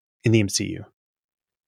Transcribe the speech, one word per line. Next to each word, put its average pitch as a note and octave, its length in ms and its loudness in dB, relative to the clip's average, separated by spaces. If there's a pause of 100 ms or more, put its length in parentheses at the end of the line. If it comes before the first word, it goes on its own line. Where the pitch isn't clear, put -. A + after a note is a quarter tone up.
(220)
in A#2 80 2
the A2+ 80 6
M G2+ 100 0
C G2 180 -4
U. - 180 -10 (840)